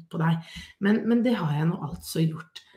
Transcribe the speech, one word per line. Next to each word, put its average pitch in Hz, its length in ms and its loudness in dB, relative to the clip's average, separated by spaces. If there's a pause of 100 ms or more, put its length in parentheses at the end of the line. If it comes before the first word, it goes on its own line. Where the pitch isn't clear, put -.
(140)
på 170 80 -2
deg. 165 340 0 (300)
Men, 214 240 4
men 240 160 4
det 240 160 2
har 151 160 -2
jeg 156 160 2
nå - 160 -8
altså - 340 -4
gjort. - 400 -4 (140)